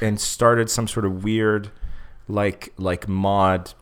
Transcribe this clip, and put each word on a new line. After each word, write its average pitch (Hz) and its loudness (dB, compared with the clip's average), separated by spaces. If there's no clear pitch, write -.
and 104 0
started 117 2
some 113 -2
sort 107 -2
of 95 -2
weird, 107 0
like, 101 -2
like, 92 -4
mod 95 2